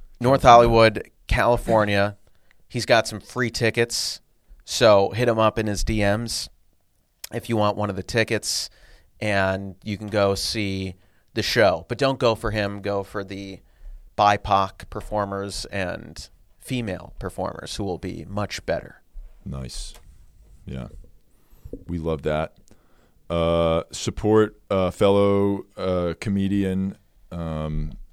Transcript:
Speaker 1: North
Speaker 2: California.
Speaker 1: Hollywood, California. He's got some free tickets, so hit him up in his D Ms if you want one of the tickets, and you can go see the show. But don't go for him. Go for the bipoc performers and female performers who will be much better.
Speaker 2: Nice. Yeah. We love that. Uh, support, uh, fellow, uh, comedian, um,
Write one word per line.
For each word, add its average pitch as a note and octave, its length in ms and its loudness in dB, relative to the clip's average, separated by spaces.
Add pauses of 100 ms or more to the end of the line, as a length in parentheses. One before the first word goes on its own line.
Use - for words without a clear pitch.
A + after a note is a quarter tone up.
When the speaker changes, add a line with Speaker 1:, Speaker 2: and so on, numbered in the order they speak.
(200)
Speaker 1:
North C3+ 220 2
Speaker 2:
California. A#2+ 340 10
Speaker 1:
Hollywood, A2 340 4 (180)
California. G#2 880 2 (520)
He's A#2+ 160 -6
got A2+ 220 4
some G#2 140 -10
free B2 300 -4
tickets, - 720 -2 (440)
so G2+ 460 6
hit A#2+ 180 0
him A2+ 100 2
up A2 200 2
in A2 100 -2
his G2+ 160 -2
D A2 160 -2
Ms G#2+ 480 -2 (840)
if A2+ 160 -8
you A#2+ 80 0
want G#2 200 2
one G2+ 140 -2
of F#2+ 60 -8
the G2 80 -4
tickets, - 640 -2 (500)
and G2 640 -2
you G#2+ 160 -6
can G#2+ 100 -10
go G2+ 280 2
see F#2+ 580 -4 (400)
the F#3 80 -2
show. F#2+ 460 2
But A#2 100 -6
don't C3+ 220 0
go A#2 160 2
for A2 160 -4
him. G2+ 300 -2
Go G2+ 200 -2
for G2 220 -10
the F#2+ 360 -12 (560)
bipoc G2+ 760 2
performers G2 760 -6
and E2+ 640 -8 (320)
female G#2+ 580 -6
performers - 580 -8
who G#2 80 -4
will F2+ 140 -4
be E2+ 300 -10
much G2+ 360 -8
better. - 380 -6 (420)
Speaker 2:
Nice. C2+ 500 -10 (720)
Yeah. B1+ 240 -12 (1000)
We E2+ 120 -6
love D#2+ 240 -4
that. D#2 340 -4 (720)
Uh, E2 640 2
support, G#2+ 720 0 (100)
uh, F#2+ 200 2
fellow, G2+ 760 2 (100)
uh, F2+ 440 -2
comedian, G2 760 -2 (360)
um, D#2 600 -6 (200)